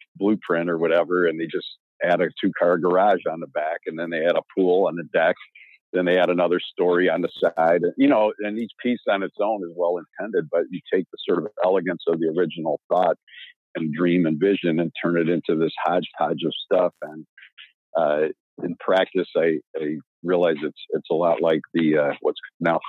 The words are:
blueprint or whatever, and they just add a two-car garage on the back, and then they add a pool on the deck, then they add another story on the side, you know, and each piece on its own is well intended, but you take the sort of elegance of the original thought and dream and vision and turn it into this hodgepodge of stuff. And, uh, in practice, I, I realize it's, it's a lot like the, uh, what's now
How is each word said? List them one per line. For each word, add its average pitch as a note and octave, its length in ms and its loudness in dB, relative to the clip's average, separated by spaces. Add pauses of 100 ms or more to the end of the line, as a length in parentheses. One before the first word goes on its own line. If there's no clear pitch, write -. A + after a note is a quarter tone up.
(160)
blueprint F2 540 -2
or E2 80 -2
whatever, E2+ 480 2
and D#2+ 120 4
they E2+ 60 -2
just E2 220 -8 (360)
add F2 200 2
a E2 60 2 (120)
two-car F2+ 380 2
garage F#2 420 4 (100)
on E2 100 -8
the D#2+ 60 -10
back, D2+ 380 -4
and D#2+ 140 -8
then E2 100 -6
they E2 160 -4
add E2+ 120 2
a D#2+ 40 0 (160)
pool F#2 300 4
on E2 100 -4
the E2+ 160 -10
deck, F2 240 2 (560)
then F2+ 140 0
they F2+ 120 4
add F2 120 4
another F2 280 2
story F2+ 520 2
on E2 100 0
the F2 80 -2 (100)
side, E2+ 440 2 (160)
you C#3 100 6
know, A2 320 4
and G#2 180 -6
each A#2 140 -8 (100)
piece B2 180 -2 (100)
on G2 120 0
its F2+ 200 -6
own G#2 200 -2
is E2+ 140 -10
well F2 220 0
intended, F2+ 520 -4
but E2+ 200 0
you F#2 100 -8 (120)
take F#2+ 200 2
the - 60 -16 (100)
sort F2 160 0
of E2 40 -8 (140)
elegance F2+ 460 0
of E2 100 2
the D#2+ 100 0
original D#2+ 520 -2 (100)
thought E2+ 280 2 (560)
and D#2+ 180 -4
dream F2 320 2
and D2+ 160 0
vision F2 400 2
and E2 100 -2 (140)
turn E2+ 140 0
it E2 100 2
into E2+ 320 0
this D#2+ 120 0 (120)
hodgepodge E2 640 -2
of D2+ 60 -4 (120)
stuff. F2+ 380 0
And, D#2 240 -14 (680)
uh, D2+ 240 0 (420)
in F2 160 -6
practice, F#2 500 0 (100)
I, D#2+ 220 2 (140)
I D#2 220 -4 (260)
realize F2 400 2
it's, D2+ 280 -8
it's D#2 200 -4
a E2 40 0
lot E2 260 2
like E2 220 2 (100)
the, D#2 240 2
uh, D2 240 0
what's - 200 -2 (200)
now E2 180 0 (100)